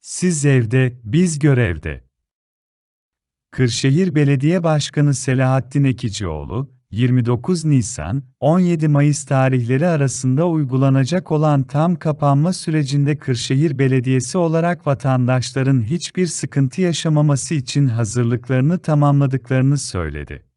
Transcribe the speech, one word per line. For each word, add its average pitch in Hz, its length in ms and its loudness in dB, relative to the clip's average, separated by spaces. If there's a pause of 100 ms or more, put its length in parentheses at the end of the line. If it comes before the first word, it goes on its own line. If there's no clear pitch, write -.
Siz 165 440 -2
evde, 127 580 2
biz 156 360 0
görevde. 90 640 0 (1500)
Kırşehir 139 640 0
Belediye 147 480 2
Başkanı 147 500 0
Selahattin 131 720 0
Ekicioğlu, 101 880 -4 (200)
yirmi 123 340 2
dokuz 156 400 -2
Nisan, 127 580 -2 (160)
on 160 200 2
yedi 175 280 2
Mayıs 147 380 2
tarihleri 131 600 0
arasında 139 600 0
uygulanacak 135 840 0
olan 151 320 2
tam 160 320 0
kapanma 147 580 0
sürecinde 147 640 0
Kırşehir 135 600 -2
Belediyesi 131 580 0
olarak 165 500 0
vatandaşların 131 960 0
hiçbir 170 460 -4
sıkıntı 143 540 -2
yaşamaması 151 720 0
için 143 340 0
hazırlıklarını 123 920 0
tamamladıklarını 139 1000 0
söyledi. 76 680 -8 (120)